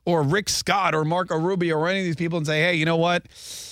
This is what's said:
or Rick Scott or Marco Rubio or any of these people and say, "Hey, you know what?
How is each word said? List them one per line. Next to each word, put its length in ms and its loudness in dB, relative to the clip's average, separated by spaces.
or 180 2
Rick 260 0
Scott 460 0
or 100 0
Marco 320 0
Rubio 400 0
or 120 0
any 120 0
of 40 -2
these 120 -2
people 200 -2
and 100 -2
say, 160 0
"Hey, 120 2
you 100 0
know 120 2
what? 300 0